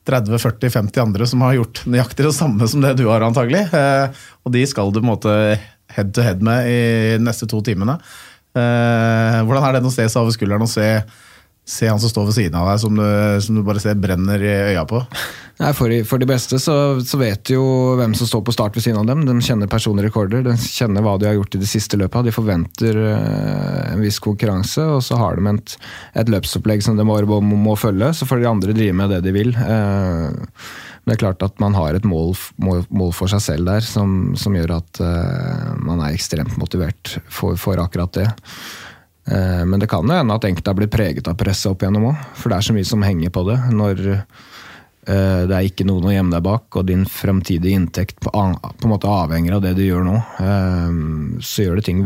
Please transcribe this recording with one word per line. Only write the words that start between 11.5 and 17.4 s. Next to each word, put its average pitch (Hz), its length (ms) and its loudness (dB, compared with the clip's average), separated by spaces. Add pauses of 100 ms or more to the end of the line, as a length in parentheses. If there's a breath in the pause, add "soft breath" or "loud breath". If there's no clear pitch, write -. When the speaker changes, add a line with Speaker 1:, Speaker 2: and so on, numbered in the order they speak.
Speaker 1:
se - 220 0
han 104 120 2
som 113 100 2
står 104 180 0
ved 107 80 0
siden 85 220 0
av 90 100 2
deg, 107 140 0
som 107 160 2
du, 104 80 2 (360)
som 110 140 0
du 101 100 0
bare 101 160 -2
ser 104 160 0
brenner 95 440 0
i 104 100 2 (180)
øya 82 180 0
på? 117 120 0 (540 loud breath)
Speaker 2:
Nei, 147 160 0
for, 120 200 0 (120)
for 127 160 0
de 127 80 0
beste 131 320 0
så, 156 140 0 (260)
så 127 200 -4
vet 104 340 -2